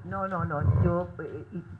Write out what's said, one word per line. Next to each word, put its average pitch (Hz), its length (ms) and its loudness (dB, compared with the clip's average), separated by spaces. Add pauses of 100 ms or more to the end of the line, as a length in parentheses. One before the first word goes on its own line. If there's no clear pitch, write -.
No, 190 240 0
no, 170 160 0
no. 147 360 4
Yo, 175 280 2 (100)
eh, 151 320 -12
y 180 100 -12 (180)